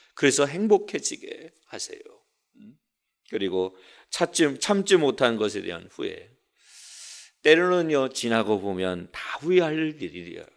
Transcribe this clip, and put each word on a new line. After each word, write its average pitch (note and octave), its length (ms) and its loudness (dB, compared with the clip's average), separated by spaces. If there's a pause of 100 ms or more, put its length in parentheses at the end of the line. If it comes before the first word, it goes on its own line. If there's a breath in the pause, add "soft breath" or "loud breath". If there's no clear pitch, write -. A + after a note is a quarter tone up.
(180 soft breath)
그래서 C#3+ 300 2
행복해지게 F#3+ 1040 -2 (140)
하세요. - 340 -14 (1300)
그리고 F#2+ 480 -2 (320 loud breath)
참지, D#3+ 500 0
참지 G3 380 2
못한 C3 400 2
것에 G#2 240 -2
대한 F2+ 300 -10
후회. F#2 400 -10 (1120 loud breath)
때로는요, D#3+ 640 4
지나고 A2 500 0
보면 F#2 520 -4
다 - 260 -10
후회할 D#3 640 0
일이에요. E2+ 420 -12 (140)